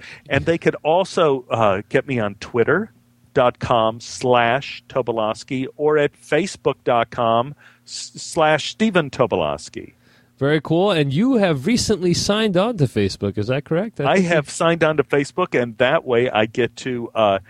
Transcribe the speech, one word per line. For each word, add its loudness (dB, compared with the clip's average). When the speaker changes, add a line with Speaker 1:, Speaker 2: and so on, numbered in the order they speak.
Speaker 1:
And 0
they 2
could -2
also, 0
uh, 2
get 0
me -4
on -4
Twitter -2
dot 2
com 0
slash 0
Tobolowsky -4
or 2
at 0
Facebook -2
dot 2
com 0
s-, -14
slash 0
Stephen 0
Tobolowsky. -4
Speaker 2:
Very 0
cool. 0
And 0
you 2
have 2
recently 0
signed 0
on 0
to 4
Facebook. -2
Is -4
that -2
correct? -4
I -2
Speaker 1:
I 2
Speaker 2:
think 4
you 0
Speaker 1:
have 0
signed 0
on 2
to 0
Facebook, -2
and -4
that 2
way 2
I 2
get -2
to, -6
uh, 2